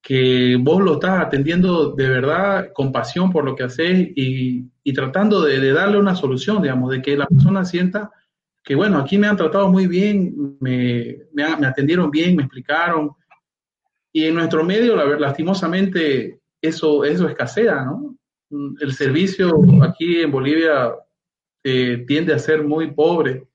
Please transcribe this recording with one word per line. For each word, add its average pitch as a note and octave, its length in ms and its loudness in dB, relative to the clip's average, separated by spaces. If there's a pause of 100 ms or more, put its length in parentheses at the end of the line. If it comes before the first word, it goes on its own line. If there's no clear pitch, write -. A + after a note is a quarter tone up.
que B2+ 580 2
vos E3 220 2
lo E3+ 120 4
estás F3+ 300 0
atendiendo E3 680 0
de C3+ 140 -2
verdad, E3 680 0
con C3 180 -4
pasión F3+ 400 -2
por C#3+ 140 0
lo B2+ 100 -4
que C3 60 -8
haces E3+ 520 0
y, B2+ 520 -4 (180)
y C#3 80 -2
tratando F3+ 480 0
de, C#3 180 2
de C3+ 140 2
darle G3+ 260 2
una F#3+ 160 2
solución, D3 460 -2
digamos, B2+ 300 -2
de C3 100 -4
que C#3 160 -2
la C#3 100 -2
persona F3+ 380 4
sienta F3+ 460 -4 (520)
que, C#3 120 -4
bueno, F3+ 240 2
aquí C#3+ 180 -2
me G#3 100 4
han G#3 120 0
tratado G3 320 2
muy F#3+ 160 4
bien, F3 760 -2
me, B2 560 -2 (160)
me D3 120 -4
han, D#3+ 160 -4
me C#3 60 2
atendieron D3 440 0
bien, E3 260 2
me D3 60 0
explicaron. D3+ 720 -4 (1000)
Y D#3 120 0
en D#3+ 100 0
nuestro D#3+ 300 0
medio, G#3+ 320 2
la D3+ 80 0
ver-, D3 160 0
lastimosamente, E3 1200 -2 (200)
eso, D3+ 440 0
eso E3 240 0
escasea, C#3+ 560 -2
¿no? B3 320 -10 (640)
El C3+ 120 -4
servicio E3+ 600 0 (320)
aquí E3+ 380 0
en D3 100 0
Bolivia, C3+ 600 0 (680)
eh, B2 460 -2
tiende D3+ 260 0
a C3 60 0
ser D#3 240 0
muy D3+ 260 -2
pobre. D3 640 0